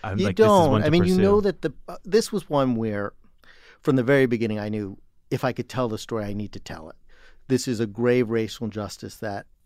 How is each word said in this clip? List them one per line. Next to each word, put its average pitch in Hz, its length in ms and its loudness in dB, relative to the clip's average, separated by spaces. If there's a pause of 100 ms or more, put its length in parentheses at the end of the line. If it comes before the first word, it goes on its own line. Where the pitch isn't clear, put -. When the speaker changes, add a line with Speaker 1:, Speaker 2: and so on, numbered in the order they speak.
Speaker 1:
I'm 98 140 -4
Speaker 2:
You - 80 0
Speaker 1:
like, 185 100 -2
this 220 80 6
is 214 40 6
Speaker 2:
don't. 180 240 6
Speaker 1:
one 110 100 4
to - 40 0
Speaker 2:
I 151 40 2
mean, 175 140 4
you 180 100 2
Speaker 1:
pursue. 190 80 4
Speaker 2:
know 202 180 4
that 196 220 -2
the, 151 100 -4 (160)
uh, 175 160 -14
this 208 260 0
was 196 200 -6
one 135 240 2
where 107 400 -4 (640)
from 135 160 2
the 127 60 4
very 135 240 4
beginning 110 320 -2
I 104 100 -4
knew 104 300 -6 (320)
if 131 140 -2
I 127 80 -2
could - 180 -10
tell 123 180 -4
the 107 80 -6
story, 107 280 -8
I 101 100 -6
need 104 180 -8
to - 80 -14
tell 82 300 -16
it. - 60 -20 (520)
This 131 180 0
is 117 140 -4
a 117 60 -2
grave 120 420 0
racial 113 380 -4
injustice 104 500 -10
that, 104 300 -10 (180)